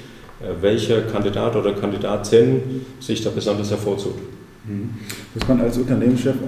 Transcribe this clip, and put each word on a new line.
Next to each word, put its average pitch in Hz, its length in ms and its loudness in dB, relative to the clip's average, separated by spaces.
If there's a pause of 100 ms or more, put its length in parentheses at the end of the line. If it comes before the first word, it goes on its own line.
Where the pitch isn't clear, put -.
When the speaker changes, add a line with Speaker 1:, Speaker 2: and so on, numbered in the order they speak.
(420)
Speaker 1:
äh, 87 200 -6
welcher 110 420 4
Kandidat 104 520 0
oder 101 160 2
Kandidatin 107 1080 2 (180)
sich 110 240 -4
da 107 60 0
besonders 104 400 -2
hervortut. 98 460 -2 (500)
Speaker 2:
Mhm. 104 240 -6 (460)
Muss 113 120 -2
man 120 140 6
als 117 160 2
Unternehmenschef 127 580 2 (120)